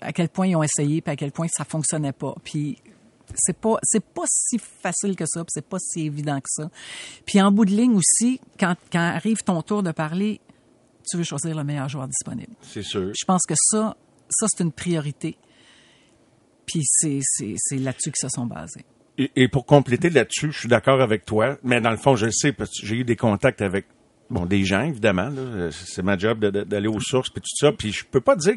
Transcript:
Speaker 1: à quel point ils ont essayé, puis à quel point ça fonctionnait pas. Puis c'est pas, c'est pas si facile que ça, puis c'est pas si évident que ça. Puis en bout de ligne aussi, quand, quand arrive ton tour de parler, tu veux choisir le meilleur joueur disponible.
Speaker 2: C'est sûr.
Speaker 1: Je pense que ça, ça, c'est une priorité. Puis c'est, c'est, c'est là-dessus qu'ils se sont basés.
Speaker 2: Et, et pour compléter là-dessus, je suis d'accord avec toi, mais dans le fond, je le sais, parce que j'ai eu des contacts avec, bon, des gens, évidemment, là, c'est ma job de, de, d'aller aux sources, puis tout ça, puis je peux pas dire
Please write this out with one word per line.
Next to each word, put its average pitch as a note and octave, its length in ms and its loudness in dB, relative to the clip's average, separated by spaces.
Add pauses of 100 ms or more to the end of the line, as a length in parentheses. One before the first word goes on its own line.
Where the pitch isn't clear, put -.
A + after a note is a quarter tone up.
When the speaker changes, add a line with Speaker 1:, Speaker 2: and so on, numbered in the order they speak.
Speaker 1:
à D#3+ 120 -8
quel E3+ 160 0
point F#3+ 180 -2
ils F#3 80 2
ont D#3 80 4
essayé, D3+ 380 0
puis E3 100 -4
à C#3+ 40 -4
quel C#3+ 160 -6
point E3 180 -4
ça - 160 -4
fonctionnait D#3 480 -2
pas. C3+ 300 -8
Puis D3 340 -6 (580)
c'est - 220 0
pas, A3 260 0
c'est - 200 0
pas - 240 -10
si - 320 -2
facile - 560 -6
que E3 120 -6
ça, E3 160 -6
puis E3+ 80 -14
c'est - 160 -8
pas F#3+ 120 -6
si D#3+ 260 -6
évident D3 340 -4
que - 100 -10
ça. D3+ 200 -6 (560)
Puis G3 160 4
en G3+ 100 8
bout G#3 140 6
de F#3 60 4
ligne A#3 240 4
aussi, A#3 440 2 (200)
quand, F3+ 160 2 (160)
quand F3 80 2
arrive F3 440 0
ton E3+ 180 0
tour G#3 220 -2
de E3+ 80 -2
parler, F3+ 480 -2 (720)
tu F3+ 80 -4
veux E3+ 60 0
choisir D#3+ 320 -4
le D#3 80 -4
meilleur C#3+ 260 -4
joueur C3+ 180 -8
disponible. - 540 -8
Speaker 2:
C'est - 220 -10
sûr. F#2+ 300 -2
Speaker 1:
Je - 120 -8
pense F#3 220 2
que D#3+ 100 -2
ça, A2+ 380 0 (340)
ça, - 200 -2
c'est - 140 -2
une E3 80 0
priorité. D#3+ 680 -4 (1300)
Puis E3 180 -4
c'est, C#3 380 0
c'est, G#2+ 360 -4
c'est - 200 -4
là-dessus C3 340 -4
qu'ils - 180 -6
se - 0 -
sont B2+ 180 -4
basés. - 380 -12 (320)
Speaker 2:
Et, C3+ 180 0
et B2+ 120 8
pour B2+ 180 0
compléter C#3+ 440 6
là-dessus, D3 420 2
je - 80 -8
suis - 80 -6
d'accord B2+ 340 4
avec A2 240 2
toi, A2+ 380 0
mais B2 160 2
dans A2+ 120 2
le G#2+ 60 0
fond, C3+ 180 4
je G#2 100 0
le A2+ 60 0
sais, C#3+ 200 0
parce G#2+ 180 -6 (100)
que - 60 -10
j'ai G#2 120 -4
eu B2+ 60 -2
des A#2 120 0
contacts A#2 460 2
avec, G2 240 -2 (440)
bon, F2 160 -2
des G2 200 4
gens, F#2+ 160 2
évidemment, A2 480 0
là, B2 420 -6
c'est F2+ 320 -10
ma G2 140 2
job A2 220 0
de, G#2+ 100 2
de, G2+ 140 -2
d'aller G2+ 240 -2
aux D3 120 -2
sources, - 300 -2
puis - 120 -12
tout - 140 -8
ça, D3 160 4
puis G#2+ 200 -4
je - 140 -6
peux - 160 0
pas C#4 140 4
dire F3+ 220 2